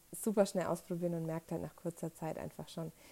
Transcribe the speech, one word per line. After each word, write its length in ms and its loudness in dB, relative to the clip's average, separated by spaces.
super 340 6
schnell 200 2
ausprobieren 480 0
und 120 0
merkt 260 -2
halt 100 0
nach 140 -8
kurzer 380 -4
Zeit 240 -4
einfach 300 -6
schon, 240 -6